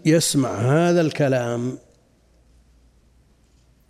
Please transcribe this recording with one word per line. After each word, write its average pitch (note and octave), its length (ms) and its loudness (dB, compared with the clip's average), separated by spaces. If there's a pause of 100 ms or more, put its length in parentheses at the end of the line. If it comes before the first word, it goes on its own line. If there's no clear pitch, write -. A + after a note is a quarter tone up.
يسمع C#3+ 500 0
هذا E3 460 2
الكلام، B2+ 760 -2 (2000)